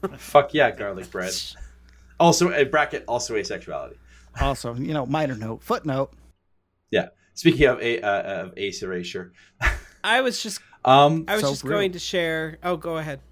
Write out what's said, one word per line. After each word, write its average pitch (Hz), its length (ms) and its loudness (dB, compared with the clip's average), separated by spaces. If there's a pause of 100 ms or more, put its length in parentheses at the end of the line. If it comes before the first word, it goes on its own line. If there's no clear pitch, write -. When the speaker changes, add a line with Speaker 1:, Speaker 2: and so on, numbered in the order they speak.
Speaker 1:
<laughs> 165 120 -14
Speaker 2:
Fuck - 360 4
yeah, 139 180 6
garlic 95 380 -10
bread. 92 220 -4 (840)
Also, 170 340 4
a 139 120 2
bracket, 147 420 0
also 117 280 -4
asexuality. 90 640 -6 (440)
Speaker 3:
Also, 131 340 -2
you 151 180 -6
know, 143 140 -2
minor 139 300 -2
note, 110 260 -8
footnote. 139 500 -4 (760)
Speaker 2:
Yeah. 95 180 0 (260)
Speaking 151 320 4
of 123 140 2
a, 117 200 -2
uh, 101 220 0 (220)
of 92 140 -14
ace 98 240 -6
erasure. 90 500 -8 (360)
<laughs> - 360 -6
Speaker 1:
I 226 160 2
was 262 220 -2
just, 208 180 -10 (240)
Speaker 2:
Um, 147 440 8
Speaker 1:
I - 60 2
was 214 80 2
Speaker 3:
So 139 80 2
Speaker 1:
just 139 140 -6
Speaker 3:
rude. 131 60 -2
Speaker 1:
going 202 220 0
to 180 60 -12
share. 160 640 -4
Oh, 180 140 -2
go 165 220 -8
ahead. 151 220 -8 (120)